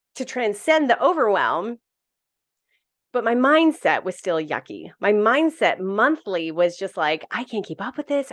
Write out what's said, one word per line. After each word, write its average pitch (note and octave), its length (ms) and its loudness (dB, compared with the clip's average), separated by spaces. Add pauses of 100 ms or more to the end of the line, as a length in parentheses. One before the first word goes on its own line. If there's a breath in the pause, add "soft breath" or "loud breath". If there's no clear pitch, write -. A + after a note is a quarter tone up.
(160)
to C4 100 -6
transcend B3 640 0
the - 120 2
overwhelm, G#3 760 0 (1300)
but A#3+ 120 -2
my A#3 100 2
mindset C4+ 720 2
was F3+ 120 -6
still F3 200 -4
yucky. D3 640 -6
My G3+ 140 2
mindset A3+ 640 2
monthly G3 720 -2
was F3 260 0
just F#3+ 180 -8
like, D#3 360 -2
"I G#3+ 120 -4
can't A3 220 -6
keep E3+ 160 -10
up A#3 160 -10
with D4 100 -8
this. C#4 260 -4